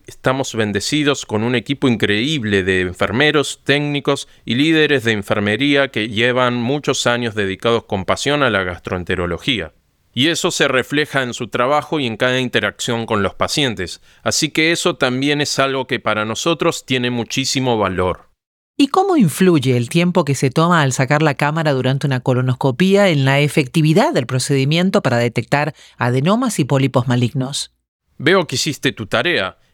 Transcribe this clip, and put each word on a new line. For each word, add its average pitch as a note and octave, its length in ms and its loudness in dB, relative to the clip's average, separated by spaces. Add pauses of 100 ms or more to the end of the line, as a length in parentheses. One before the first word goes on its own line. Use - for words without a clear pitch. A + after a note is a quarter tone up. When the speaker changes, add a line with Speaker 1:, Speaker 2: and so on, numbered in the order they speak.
Speaker 1:
estamos - 480 -4
bendecidos A2+ 720 -2
con G#2+ 160 -4
un B2 120 -2
equipo C3 340 -2
increíble G#2+ 760 0
de F#2 180 2
enfermeros, B2 840 0
técnicos C#3+ 640 -2 (160)
y A2+ 120 0
líderes D3+ 480 4
de A2+ 80 2
enfermería A2+ 760 0
que A2 200 -4
llevan A#2+ 460 0
muchos B2+ 520 -2
años A#2+ 280 0
dedicados G#2+ 500 -2
con F#2+ 200 -4
pasión C#3+ 380 0
a B2 80 2
la G2 120 0
gastroenterología. F2 1120 -4 (400)
Y C3 160 2
eso E3 240 -2
se D3+ 160 0
refleja C#3 540 -2
en B2 120 -6
su A#2 140 -8
trabajo C#3+ 500 -2
y C3+ 80 -4
en A2 100 -6
cada B2+ 220 0
interacción A#2 680 -4
con G2+ 180 0
los F2+ 100 -2
pacientes. F#2+ 680 -4 (200)
Así C#3+ 280 -2
que D#3 200 0
eso E3+ 260 0
también C#3 440 0
es - 180 -4
algo C3+ 280 0
que A#2+ 120 -4
para G#2+ 260 -2
nosotros D#3 640 -2
tiene B2 240 0
muchísimo B2 640 -2
valor. F#2 540 -2 (460)
Speaker 2:
¿Y C#4 120 4
cómo F#4+ 280 2
influye D#3+ 600 2
el A#2+ 120 -2
tiempo F3 360 0
que C#3 120 -2
se C3+ 140 0
toma E3 320 2
al C3 100 0
sacar D3 300 0
la D3+ 120 2
cámara D3+ 380 0
durante C3 340 0
una B2+ 140 -2
colonoscopía C3+ 880 2
en C#3+ 160 2
la C#3 160 4
efectividad D#3+ 720 2
del C#3 140 0
procedimiento C#3+ 760 0
para A#2+ 180 0
detectar B2+ 560 -2 (220)
adenomas E3 640 0
y C#3 40 2
pólipos C3+ 440 0
malignos? B2+ 640 -2 (460)
Speaker 1:
Veo E3+ 280 2
que - 80 -8
hiciste C3+ 380 -2
tu G#2+ 140 -8
tarea. A#2 520 -2 (160)